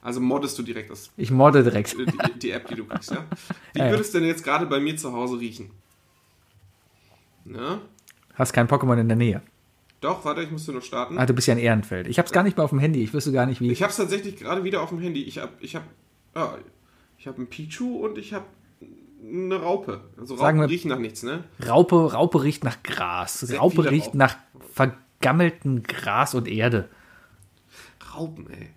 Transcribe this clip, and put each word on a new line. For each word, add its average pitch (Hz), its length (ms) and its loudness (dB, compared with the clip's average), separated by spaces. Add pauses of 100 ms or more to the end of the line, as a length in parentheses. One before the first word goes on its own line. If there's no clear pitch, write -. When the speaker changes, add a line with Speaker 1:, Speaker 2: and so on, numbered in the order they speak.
Speaker 1:
Also 123 200 -6
moddest 135 360 0
du 123 60 -6
direkt 110 260 -10
das, - 280 -18
Speaker 2:
Ich 107 120 -4
modde 135 340 8
direkt. 104 300 2
Speaker 1:
äh, 127 120 -6
die, - 340 -2
die 117 120 -4
App, 120 160 -8
die 117 80 -10
du 110 100 -10
kriegst, - 260 -8
ja? - 60 -6 (300)
Speaker 2:
<laughs> - 260 -14
Speaker 1:
Wie - 60 -4
Speaker 2:
Ja, 135 60 2
ja. 123 60 4
Speaker 1:
würde 208 100 2
es 214 100 -4
denn 170 120 2
jetzt 165 220 -2
gerade 151 200 0
bei 139 140 0
mir 151 180 -2
zu 151 160 -8
Hause 123 260 -4
riechen? 110 320 -12 (1700)
Ne? 143 340 -8 (560)
Speaker 2:
Hast - 180 -2
kein 120 140 4
Pokémon 131 300 2
in 113 120 2
der 113 80 4
Nähe. 117 240 2 (600)
Speaker 1:
Doch, 180 220 -4
warte, 156 180 -4
ich 160 100 -6
musste 156 200 -8
nur 127 100 -6
starten. 127 360 -6
Speaker 2:
Ah, 127 80 2
du 127 80 4
bist 123 160 2
ja 123 40 8
in 117 60 2
Ehrenfeld. 107 480 2
Ich 120 120 -2
hab's - 120 2
gar 180 120 4
nicht 196 120 2
mehr 165 80 2
auf 147 60 2
dem 139 100 2
Handy. 147 240 2
Ich 107 100 -4
wüsste 143 200 0
gar 127 120 4
nicht, 131 140 -2
wie 120 100 2
Speaker 1:
Ich 123 140 2
hab's 202 140 -2
tatsächlich 196 400 -2
gerade 185 260 -4
wieder 190 180 -2
auf 165 80 -6
dem 175 100 -6
Handy. 165 240 -4
Ich - 160 -12
hab, - 220 -14
ich - 140 -14
hab, - 80 -8 (520)
ja, 156 220 -6 (600)
ich - 100 -18
hab 131 80 -14
einen 127 120 -10
Pichu 226 500 -8
und 214 200 -6
ich - 160 -14
hab 196 120 -10 (760)
eine 180 400 -6
Raupe. 175 380 -4 (180)
Also 127 180 -12
Raupen 131 100 0
Speaker 2:
Sagen 156 160 4
wir 147 80 2
Speaker 1:
riechen 170 200 -4
nach 127 100 -2
nichts, 113 240 -8
ne? 147 200 -8 (240)
Speaker 2:
Raupe, 156 460 6
Raupe 117 300 2
riecht 147 200 0
nach 123 200 -4
Gras. - 580 -4
Speaker 1:
Sehr 127 180 -4
Speaker 2:
Raupe 170 180 4
Speaker 1:
viele 151 140 4
Speaker 2:
riecht 151 160 2
Speaker 1:
Raupen. - 120 -4
Speaker 2:
nach 131 180 4 (340)
vergammelten 139 1120 0
Gras 117 500 -2
und 120 140 -2
Erde. 110 400 2 (1300)
Speaker 1:
Raupen, 160 340 -10
ey. 160 280 -16